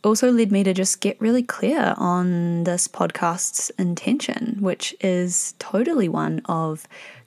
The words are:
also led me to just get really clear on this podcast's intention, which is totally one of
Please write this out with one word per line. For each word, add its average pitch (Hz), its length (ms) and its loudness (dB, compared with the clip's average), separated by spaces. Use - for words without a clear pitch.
also 220 280 6
led 226 200 4
me 196 120 4
to 190 100 4
just 190 280 0
get 202 180 0
really 240 240 2
clear - 540 0
on 175 680 0
this 175 220 0
podcast's - 840 -4
intention, 202 880 -2
which 185 420 -2
is 180 560 0
totally 247 500 0
one 160 380 -2
of 160 420 -4